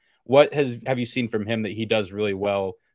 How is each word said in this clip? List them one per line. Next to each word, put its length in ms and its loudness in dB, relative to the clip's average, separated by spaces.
What 300 6
has, 320 -2
have 140 -2
you 60 -2
seen 220 -2
from 200 -4
him 160 -2
that 80 -4
he 140 -6
does 260 0
really 240 -2
well, 400 -2